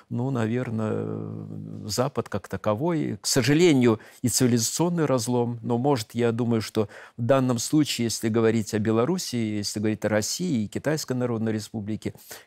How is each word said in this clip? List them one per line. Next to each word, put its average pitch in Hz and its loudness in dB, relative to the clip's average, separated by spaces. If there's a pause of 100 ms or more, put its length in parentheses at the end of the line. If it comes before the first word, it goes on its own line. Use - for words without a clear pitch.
(120)
ну, 120 -2
наверное, 107 -4
Запад 120 -4
как - -8
таковой, 123 -2
к - -10
сожалению, 139 6 (220)
и 127 2
цивилизационный 135 2
разлом, 120 0
но, 120 -2
может, 131 0
я 117 2
думаю, 117 0
что 107 -2 (300)
в 120 -4
данном 127 4
случае, 135 2
если 113 -2
говорить 113 2
о - 2
Белоруссии, 110 0
если 104 -4
говорить 110 0
о 104 0
России 110 0
и - -4
Китайской 139 -4
Народной 117 -2
Республике, 107 -6 (340)